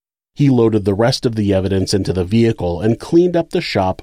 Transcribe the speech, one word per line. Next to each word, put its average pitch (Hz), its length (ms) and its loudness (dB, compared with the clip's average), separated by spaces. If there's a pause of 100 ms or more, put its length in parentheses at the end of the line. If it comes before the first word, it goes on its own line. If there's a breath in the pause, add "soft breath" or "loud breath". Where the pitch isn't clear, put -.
(340)
He 143 160 2
loaded 113 340 2
the 98 100 0
rest 117 300 0
of 117 120 -4
the 101 180 0
evidence 95 400 0
into 95 180 -2
the 90 120 -2
vehicle 92 580 0
and 113 180 0
cleaned 175 340 2
up 170 140 -2
the 175 140 -4
shop 95 400 -2